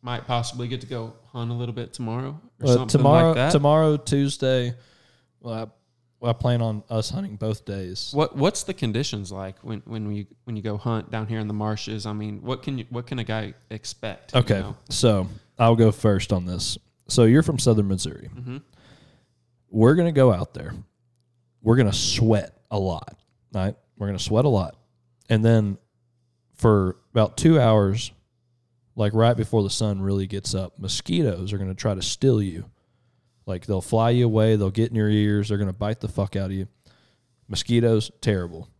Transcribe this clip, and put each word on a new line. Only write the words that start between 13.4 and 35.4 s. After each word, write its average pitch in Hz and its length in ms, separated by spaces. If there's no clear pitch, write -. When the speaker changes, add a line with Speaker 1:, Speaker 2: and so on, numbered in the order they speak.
Speaker 1:
expect, - 640
you 208 60
Speaker 2:
Okay, 104 200
Speaker 1:
know? 104 160
Speaker 2:
so 104 380
I'll 117 180
go 113 160
first 101 400
on 90 140
this. 90 320
So 123 160
you're 127 180
from 143 160
Southern 107 300
Missouri. 92 460
Speaker 1:
Mm-hmm. 123 220
Speaker 2:
We're 113 280
gonna 170 160
go 131 200
out - 220
there. - 180
We're 113 140
gonna 110 160
sweat - 640
a 107 80
lot, 92 400
right? 98 220
We're 101 80
gonna 98 120
sweat 113 280
a - 20
lot. 95 280
And 110 160
then 110 320
for 101 420
about - 240
two 160 240
hours, 110 520
like, 104 180
right 117 220
before 110 260
the 98 80
sun 101 320
really 98 240
gets 98 280
up, 95 240
mosquitoes 104 760
are 101 60
gonna 95 160
try 101 200
to 92 80
steal 120 400
you. 92 220
Like, 92 200
they'll 95 140
fly 113 300
you 123 160
away. 110 300
They'll 98 140
get 113 200
in 117 60
your 107 120
ears. 104 400